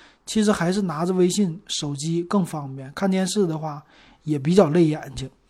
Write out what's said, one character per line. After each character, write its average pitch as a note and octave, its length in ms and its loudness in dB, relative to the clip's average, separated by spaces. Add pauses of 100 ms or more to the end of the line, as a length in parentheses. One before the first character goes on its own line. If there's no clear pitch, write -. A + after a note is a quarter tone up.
(240)
其 - 180 0
实 G#3 80 4
还 F3 220 2
是 G3+ 100 -2
拿 D#3+ 220 -4
着 F#3 80 0
微 F3+ 160 4
信 F3+ 380 0
手 C#3+ 280 -6
机 E3 280 -2
更 F3 240 0
方 C#3 280 -8
便， C3+ 200 -14
看 G3 160 0
电 F#3+ 160 0
视 F#3+ 200 0
的 D#3+ 120 -2
话 D3 240 -8 (400)
也 D3 160 -2
比 D3 160 0
较 F#3 160 6
累 E3+ 140 4
眼 D3+ 300 -2
睛。 C3 140 -10 (220)